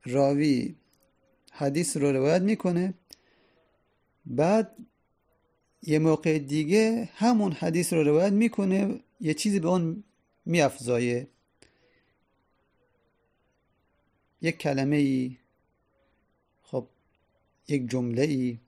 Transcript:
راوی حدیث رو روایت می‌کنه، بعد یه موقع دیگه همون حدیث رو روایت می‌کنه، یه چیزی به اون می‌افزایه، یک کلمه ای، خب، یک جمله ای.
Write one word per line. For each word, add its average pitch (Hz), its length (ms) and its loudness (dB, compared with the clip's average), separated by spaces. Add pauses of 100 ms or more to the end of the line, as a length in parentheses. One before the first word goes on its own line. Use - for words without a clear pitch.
راوی 139 680 0 (760)
حدیث 147 440 -2
رو 143 160 2
روایت 147 300 2
می‌کنه، 185 520 0 (1300)
بعد 180 500 0 (1040)
یه 151 160 0
موقع 156 400 2
دیگه 175 760 0
همون 208 380 2
حدیث 170 400 -2
رو 160 100 2
روایت 160 300 4
می‌کنه، 196 680 0 (200)
یه 156 140 -2
چیزی 196 260 0
به 170 80 -2
اون 175 360 -2 (420)
می‌افزایه، 123 800 0 (3250)
یک 160 160 -2
کلمه 143 380 0
ای، 131 400 0 (1300)
خب، - 260 -6 (800)
یک 131 220 -2
جمله 123 320 -2
ای. 127 440 -2